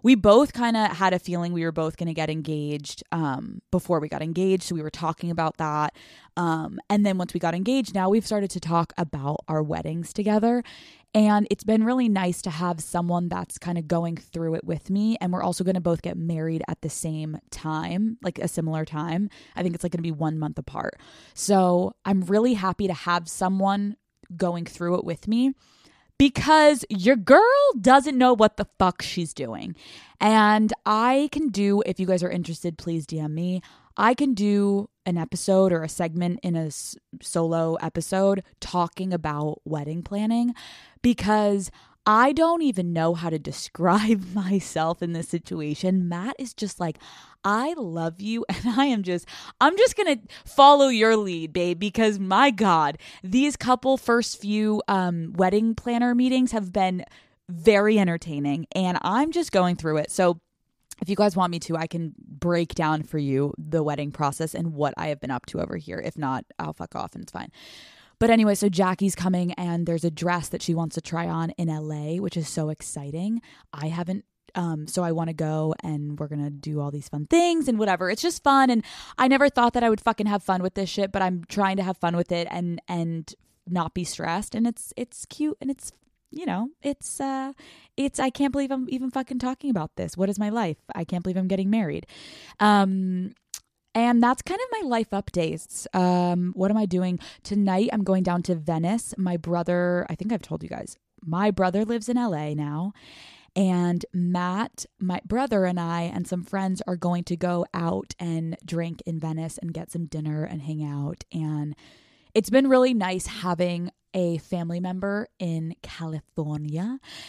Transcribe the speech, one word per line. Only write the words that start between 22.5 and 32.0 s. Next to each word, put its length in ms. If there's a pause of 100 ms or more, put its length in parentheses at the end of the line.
happy 340
to 60
have 340
someone 680 (400)
going 260
through 320
it 80
with 240
me 260 (640)
because 720
your 280
girl 240 (400)
doesn't 360
know 160
what 220
the 120 (120)
fuck 220
she's 320
doing. 420 (460)
And 500 (140)
I 480
can 160
do, 360
if 140
you 60